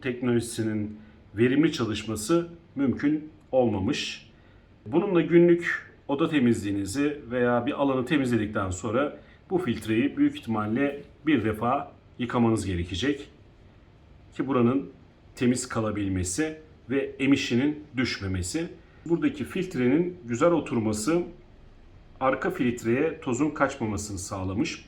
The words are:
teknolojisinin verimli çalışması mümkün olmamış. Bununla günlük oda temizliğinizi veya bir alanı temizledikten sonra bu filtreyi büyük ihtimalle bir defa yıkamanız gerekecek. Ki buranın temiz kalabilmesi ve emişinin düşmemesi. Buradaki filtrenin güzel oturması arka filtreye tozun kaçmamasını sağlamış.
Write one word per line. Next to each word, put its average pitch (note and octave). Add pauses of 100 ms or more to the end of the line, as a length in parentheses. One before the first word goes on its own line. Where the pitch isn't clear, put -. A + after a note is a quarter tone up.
teknolojisinin A2+ (360)
verimli C3+
çalışması A2 (280)
mümkün C#3+ (220)
olmamış. G#2+ (560)
Bununla F3
günlük E3+ (200)
oda C#3+
temizliğinizi A#2 (100)
veya A#2+
bir C#3
alanı C3+
temizledikten A2
sonra A#2 (320)
bu F#3
filtreyi A2+
büyük C#3+
ihtimalle A2+ (240)
bir C3+
defa A#2+ (260)
yıkamanız A#2
gerekecek. F2+ (1080)
Ki C#3+
buranın B2 (460)
temiz -
kalabilmesi G#2 (320)
ve C3+
emişinin C#3 (120)
düşmemesi. G#2+ (380)
Buradaki D3+
filtrenin D3+
güzel A#2+
oturması C3+ (1000)
arka C3
filtreye B2
tozun C#3
kaçmamasını G#2+
sağlamış. F#2+